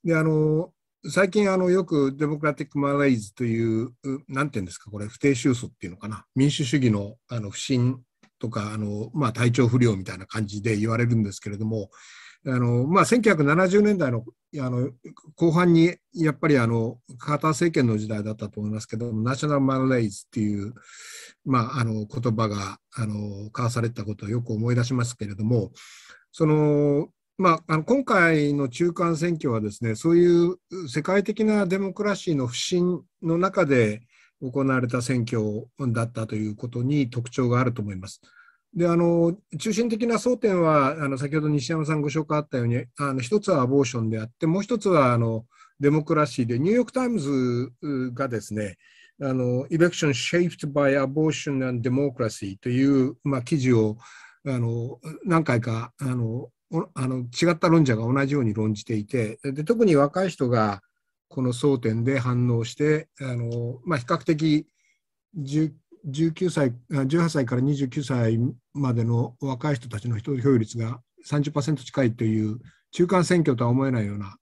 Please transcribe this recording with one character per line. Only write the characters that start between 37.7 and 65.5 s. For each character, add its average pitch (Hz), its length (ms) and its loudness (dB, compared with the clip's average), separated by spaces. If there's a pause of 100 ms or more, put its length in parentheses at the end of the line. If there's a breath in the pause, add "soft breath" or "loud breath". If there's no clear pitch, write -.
と 117 100 -6
思 101 100 -6
い 92 40 -8
ま 92 120 -12
す。 - 120 -20 (540 soft breath)
で、 170 140 0
あ 170 80 2
の、 170 400 2 (220)
中 220 140 -4
心 226 160 0
的 226 180 -2
な 226 100 0
争 247 200 0
点 190 260 2
は、 147 300 4 (100)
あ 143 60 -2
の、 135 100 -2
先 139 160 -4
ほ 156 80 2
ど 151 60 0
西 147 240 0
山 160 120 0
さ 156 100 -2
ん 151 60 -2
ご 143 100 -2
紹 156 140 -2
介 151 140 0
あ 147 40 -2
っ 151 60 -10
た 135 100 -4
よ 120 60 0
う - 40 0
に、 120 160 0 (140)
あ 143 140 -2
の、 131 80 -2
一 208 200 0
つ 208 100 -2
は 147 120 4
ア 127 40 2
ボ 139 160 4
ー 120 40 2
シ 123 100 -6
ョ 117 60 -2
ン 110 60 -2
で 110 120 -2
あ 110 40 -8
っ 117 40 -12
て、 - 180 -4
も 175 140 2
う - 20 -4
一 220 160 -4
つ 208 100 -2
は、 143 240 6
あ 117 60 2
の、 113 260 -2 (360 soft breath)
デ 143 100 4
モ 151 140 2
ク 165 100 0
ラ 151 120 2
シ - 160 -4
ー 117 40 0
で、 117 120 -2
ニ 165 120 0
ュ - 20 4
ー 240 40 4
ヨ 247 60 4
ー - 40 2
ク - 60 -20
タ 254 120 -2
イ 247 40 -2
ム 226 100 -2
ズ 127 540 -2 (420)
が 135 140 -4
で 113 120 -4
す - 140 -12
ね、 104 220 -6 (440 soft breath)
あ 139 120 -2
の、 127 380 -2
「Election 165 400 2
shaped 165 640 -2
by 139 300 2
abortion 139 680 -2
and 123 200 -2
democracy」 120 720 -2
と - 80 -6
い 131 400 2
う、 151 160 -8
ま 139 140 0
あ、 120 40 -6
記 147 160 -2
事 127 140 4
を、 110 260 2 (480 loud breath)
あ 131 120 -2
の、 117 420 -4 (240)
何 165 200 2
回 123 160 2
か、 117 380 -6
あ 139 80 -8
の、 123 420 -4 (220)
お-、 165 240 -4
あ 131 120 -4
の、 131 120 -2
違 127 340 0
っ 165 60 -2
た 180 100 2
論 165 160 8
者 123 120 2
が 113 140 -2
同 139 160 2
じ 135 60 -2
よ 143 80 0
う 123 40 0
に 104 100 0
論 107 180 0
じ 104 140 -8
て 110 100 -2
い 104 80 -4
て、 110 400 -4
で、 143 200 -6
特 226 200 2
に 180 100 6
若 143 300 2
い 180 60 -2
人 135 180 -4
が 107 320 0 (480)
こ 131 140 -6
の 127 100 0
争 135 260 0
点 117 260 -2
で 135 140 0
反 123 300 0
応 117 160 0
し - 100 -12
て、 151 340 0 (120)
あ 135 40 -10 (120)
の、 117 480 -6
ま 170 120 -2
あ、 - 20 0
比 120 80 -6
較 170 120 0
的、 156 480 0 (680)
十、 151 400 -2 (300)